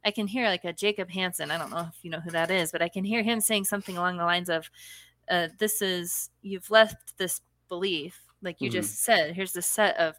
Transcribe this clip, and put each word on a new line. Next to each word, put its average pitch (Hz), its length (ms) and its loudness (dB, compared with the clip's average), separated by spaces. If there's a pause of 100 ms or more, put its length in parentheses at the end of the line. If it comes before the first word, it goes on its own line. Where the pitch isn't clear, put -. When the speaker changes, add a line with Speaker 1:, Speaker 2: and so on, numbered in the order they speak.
Speaker 1:
I 208 60 4
can 208 160 -4
hear, 226 220 0
like, 180 160 -2
a 170 80 -4
Jacob 196 360 -2
Hansen. 175 440 -4
I 165 60 -2
don't 151 120 -6
know 165 180 -6
if - 140 -18
you 170 80 -12
know 160 80 -6
who 170 140 -8
that 165 180 0
is, 180 220 0
but 165 100 -2
I 170 60 0
can 190 160 -4
hear 220 180 0
him 226 180 0
saying 208 260 2
something 196 300 -4
along 180 200 0
the 170 80 -2
lines 175 240 2
of, 165 200 -2 (640)
uh, 175 180 2 (120)
"This 214 200 0
is, 180 500 -2 (120)
you've 196 260 -10
left 214 480 6
this 180 260 -4 (260)
belief, 180 520 -4 (220)
like 180 180 -8
you - 80 -2
Speaker 2:
Mm-hmm. 226 40 -2
Speaker 1:
just - 320 -2
said, 170 320 4
here's 190 160 -4
the 175 100 -6
set - 360 2
of 160 200 0